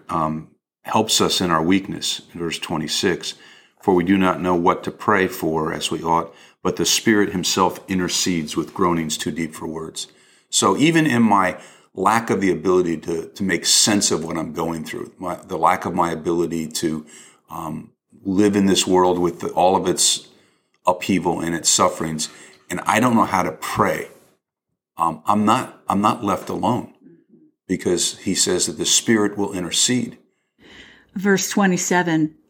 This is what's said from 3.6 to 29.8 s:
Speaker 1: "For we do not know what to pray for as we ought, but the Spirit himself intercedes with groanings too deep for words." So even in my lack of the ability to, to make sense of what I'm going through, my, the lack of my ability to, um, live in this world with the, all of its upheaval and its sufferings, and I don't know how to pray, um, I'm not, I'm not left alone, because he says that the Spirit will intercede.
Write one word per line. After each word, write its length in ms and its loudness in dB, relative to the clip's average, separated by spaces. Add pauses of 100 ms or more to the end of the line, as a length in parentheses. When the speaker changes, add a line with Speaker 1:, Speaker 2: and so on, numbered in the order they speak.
Speaker 1:
"For 120 4
we 100 4
do 140 4
not 220 2
know 160 0
what 280 2
to 80 -8
pray 360 2
for 460 -2
as 180 -6
we 120 -6
ought, 300 0 (280)
but 160 -2
the 80 0
Spirit 460 2
himself 580 0
intercedes 680 -2
with 180 -6
groanings 440 -2
too 140 -6
deep 220 -6
for 140 -12
words." 400 -10 (420)
So 280 2
even 280 4
in 180 4
my 340 2 (360)
lack 360 0
of 100 2
the 120 2
ability 460 2
to, 300 -6
to 160 -10
make 220 0
sense 440 4
of 140 -2
what 140 -6
I'm 160 -6
going 320 -4
through, 320 -10
my, 180 -8
the 220 -10
lack 280 2
of 80 -4
my 180 0
ability 560 -2
to, 380 -4 (440)
um, 420 -10 (320)
live 320 4
in 120 4
this 200 2
world 320 4
with 220 -2
the, 80 -6
all 260 2
of 100 0
its 440 -2 (580)
upheaval 540 0
and 120 -4
its 140 -4
sufferings, 600 0 (400)
and 160 -6
I 160 2
don't 140 2
know 100 4
how 180 0
to 80 -4
pray, 560 -2 (880)
um, 300 0
I'm 180 2
not, 460 0
I'm 120 2
not 220 0
left 260 -2
alone, 440 -4 (760)
because 520 -2
he 140 -4
says 340 0
that 100 -8
the 80 -4
Spirit 520 2
will 160 -4
intercede. 640 -2 (960)